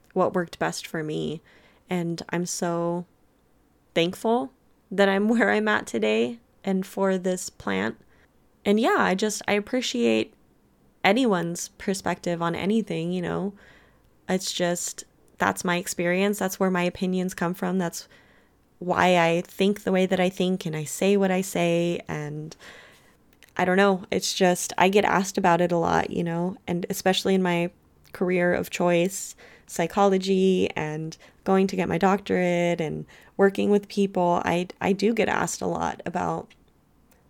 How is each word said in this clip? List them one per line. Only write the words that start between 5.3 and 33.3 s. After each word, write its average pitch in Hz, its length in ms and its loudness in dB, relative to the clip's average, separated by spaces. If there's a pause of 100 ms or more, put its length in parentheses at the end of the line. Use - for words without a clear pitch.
I'm 214 180 2
at 214 180 0
today 226 520 0 (260)
and 190 220 0
for 190 320 0
this 185 320 -4
plant. - 460 -4 (680)
And 202 160 4
yeah, 370 180 2
I 185 160 2
just, 208 320 -4
I - 60 0
appreciate 226 800 0 (720)
anyone's 185 640 2 (100)
perspective 175 640 -4
on 170 120 0
anything, 180 580 -2
you 180 100 -4
know. 175 320 -4 (720)
It's 190 240 -2
just, - 520 -4 (340)
that's 196 260 -2
my 180 120 0
experience. 185 640 0
That's 190 200 -4
where 190 120 2
my 180 120 0
opinions 185 500 -2
come 175 220 -2
from. 185 240 -2
That's 170 300 -4 (720)
why 180 380 2
I 170 280 2
think 202 380 0
the 190 80 0
way 185 120 4
that 185 140 0
I 180 100 4
think 185 380 -2
and 156 80 -6
I 156 80 -6
say 190 340 0
what 196 140 2
I 185 120 0
say. 170 680 0
And 151 480 -8 (1000)
I 180 80 0
don't 185 120 2
know. 196 340 4
It's - 240 -2
just, 180 420 2
I 185 120 6
get 196 160 4
asked 190 340 0
about 175 220 4
it 175 120 2
a 170 60 2
lot, 165 320 0
you 175 120 -2
know, 170 340 -2 (100)
and 175 240 -4
especially 190 440 0
in 185 80 4
my 175 280 0 (420)
career 180 400 0
of - 180 -2
choice, 175 640 0 (320)
psychology 190 1080 2
and 156 400 -6 (280)
going 190 240 4
to 190 80 -6
get 185 120 -2
my 170 100 0
doctorate 180 840 2
and 156 260 -6 (300)